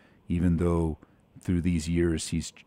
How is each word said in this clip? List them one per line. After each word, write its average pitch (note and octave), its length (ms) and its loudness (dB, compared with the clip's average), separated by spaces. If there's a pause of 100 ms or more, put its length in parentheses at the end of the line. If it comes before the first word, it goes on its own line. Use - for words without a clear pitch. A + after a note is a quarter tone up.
(280)
even F2 300 2
though E2+ 400 0 (420)
through F2+ 220 0
these E2 260 0
years E2+ 400 0
he's, - 240 -4 (140)